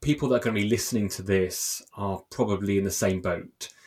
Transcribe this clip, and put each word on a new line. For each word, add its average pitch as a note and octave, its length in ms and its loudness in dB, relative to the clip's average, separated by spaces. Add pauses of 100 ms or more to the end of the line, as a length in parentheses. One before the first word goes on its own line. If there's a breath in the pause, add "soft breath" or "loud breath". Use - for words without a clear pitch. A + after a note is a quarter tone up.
people D3 280 2
that B2 60 4
are A#2+ 40 4
gonna A2+ 140 0
be G#2 160 2
listening A2 400 2
to - 140 -8
this F#2+ 580 0 (160)
are G2 320 -4
probably G2+ 480 0
in G2 60 2
the G2 80 -2
same F#2+ 280 0
boat. - 500 -6 (180 soft breath)